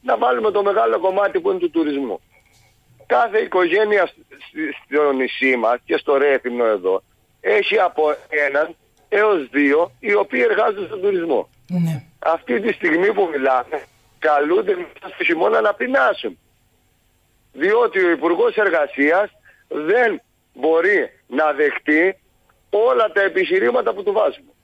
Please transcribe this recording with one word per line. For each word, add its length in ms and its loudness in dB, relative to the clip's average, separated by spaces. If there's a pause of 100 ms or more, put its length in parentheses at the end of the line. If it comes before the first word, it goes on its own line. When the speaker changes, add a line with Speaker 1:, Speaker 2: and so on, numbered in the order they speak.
Speaker 1:
να 140 0
βάλουμε 340 0
το 120 0
μεγάλο 360 0
κομμάτι 420 0
που 100 -2
είναι 80 -2
του 120 -2
τουρισμού. 500 -4 (840)
Κάθε 320 0
οικογένεια 680 2
σ-, 60 -12
σ-, 720 -12
στο 280 0
νησί 440 -2
μας 280 0
και 120 -2
στο 200 0
Ρέθυμνο 480 0
εδώ 380 0 (380)
έχει 380 0
από 240 0 (260)
έναν 480 -2 (320)
έως 420 0
δύο 480 2
οι 160 -2
οποίοι 360 0
εργάζονται 360 -2
στον 140 -10
τουρισμό. 480 -2 (200)
Speaker 2:
Ναι. 340 -2 (160)
Speaker 1:
Αυτή 420 -2
τη 120 -2
στιγμή 400 0
που 200 0
μιλάμε, 500 -2 (360)
καλούνται 580 0
μέσα 380 -14
στο 100 -8
χειμώνα 360 2
να 140 0
πεινάσουν. 640 -2 (1120)
Διότι 520 0
ο 60 4
Υπουργός 460 0
Εργασίας 720 2 (380)
δεν 520 0 (340)
μπορεί 560 2 (160)
να 260 0
δεχτεί 680 0 (520)
όλα 420 2
τα 100 0
επιχειρήματα 720 0
που 80 -10
του 100 -2
βάζουμε. 380 -2 (140)